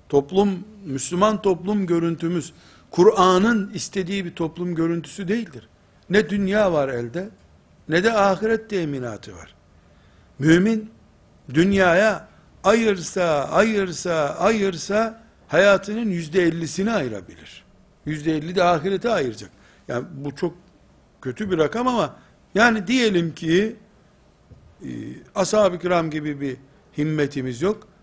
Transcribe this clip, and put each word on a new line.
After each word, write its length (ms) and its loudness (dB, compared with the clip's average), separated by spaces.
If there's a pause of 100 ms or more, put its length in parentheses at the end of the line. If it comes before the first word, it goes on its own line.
toplum, 560 2 (200)
Müslüman 580 0
toplum 440 0
görüntümüz, 680 -2 (380)
Kur'an'ın 840 6
istediği 500 -4
bir 100 -10
toplum 400 -6
görüntüsü 540 -4
değildir. 400 -6 (420)
Ne 200 2
dünya 420 2
var 160 0
elde, 400 -6 (600)
ne 160 2
de 80 2
ahiret 580 0
teminatı 680 -6
var. 180 -20 (840)
Mümin, 520 2 (640)
dünyaya 720 2 (360)
ayırsa, 880 2
ayırsa, 880 0
ayırsa, 840 -2 (260)
hayatının 640 2
yüzde 320 0
ellisini 500 -2
ayırabilir. 720 -8 (420)
Yüzde 300 -2
elli 180 -6
de 100 2
ahirete 460 0
ayıracak. 400 -4 (380)
Yani 240 -6
bu 240 -10
çok 180 -4 (640)
kötü 300 -8
bir 80 2
rakam 300 0
ama, 280 -2 (380)
yani 320 4
diyelim 480 2
ki, 420 0 (1080)
e, 60 -12 (460)
ashab-ı 440 2
kiram 320 0
gibi 300 -6
bir 160 -6 (420)
himmetimiz 640 -2
yok. 260 -4 (140)